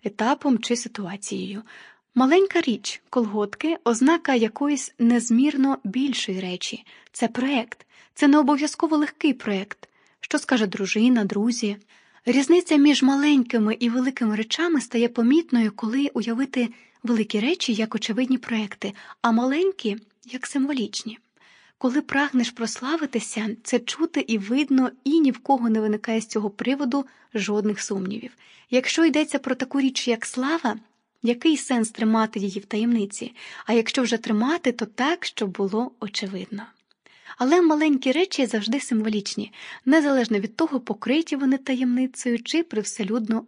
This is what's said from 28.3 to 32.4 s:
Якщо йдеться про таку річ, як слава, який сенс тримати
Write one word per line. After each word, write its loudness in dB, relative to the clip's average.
Якщо 2
йдеться 2
про -4
таку -4
річ, 0
як -2
слава, -2
який 2
сенс -2
тримати 0